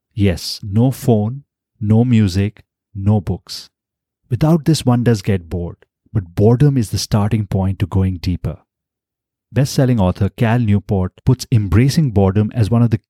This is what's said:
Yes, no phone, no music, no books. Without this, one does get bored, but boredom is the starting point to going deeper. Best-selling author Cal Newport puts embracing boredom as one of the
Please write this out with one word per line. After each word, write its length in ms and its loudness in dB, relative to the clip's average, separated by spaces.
Yes, 480 -2
no 300 0
phone, 540 -2
no 240 2
music, 640 0
no 280 0
books. 480 -10
Without 360 0
this, 200 0
one 200 2
does 160 2
get 280 -4
bored, 360 -10
but 240 -6
boredom 420 4
is 120 -2
the 80 -4
starting 500 -2
point 320 -2
to 60 -2
going 320 -2
deeper. 420 -6
Best-selling 480 0
author 260 0
Cal 320 0
Newport 540 0
puts 260 0
embracing 600 2
boredom 420 2
as 160 0
one 120 2
of 80 2
the 100 0